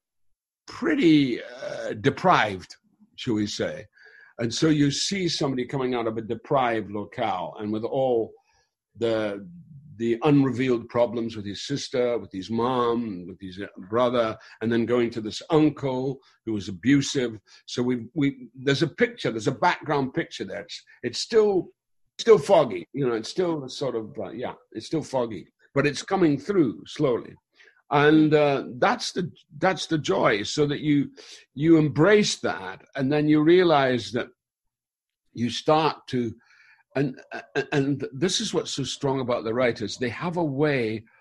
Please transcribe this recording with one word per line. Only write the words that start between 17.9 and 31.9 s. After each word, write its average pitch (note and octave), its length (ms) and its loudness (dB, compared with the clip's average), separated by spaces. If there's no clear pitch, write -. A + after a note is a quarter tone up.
we, C#3 400 -2
there's C3+ 280 0
a D#3 60 2
picture, A#3+ 420 -2
there's A2 180 -4
a C3+ 40 0
background D3 600 0
picture D#3+ 300 -6
there. F#2 160 -10
It's, - 220 -16
it's A#2 160 -6
still, G#3 500 2
still A3 200 6
foggy, C#3 540 2
you C3 160 -2
know, A#2 60 0
it's A2 160 -6
still D#3+ 380 -4
sort B2 280 -6
of, G#2+ 260 -10
uh, F2+ 80 -10
yeah, G#2+ 220 -8
it's A2 140 -12
still D#3 160 -4
foggy, A#2 460 -6
but C#3 120 2
it's D3 160 -4
coming E3+ 360 2
through E3 480 0
slowly. B2+ 480 -2
And, D3+ 440 6
uh, C#3+ 300 2
that's G3+ 340 0
the, F3+ 180 -4
that's F3+ 280 0
the D#3+ 120 0
joy, C3+ 440 2
so D3 240 0
that C#3+ 140 -2
you, C#3+ 300 2
you D#3+ 240 6
embrace D#3 640 4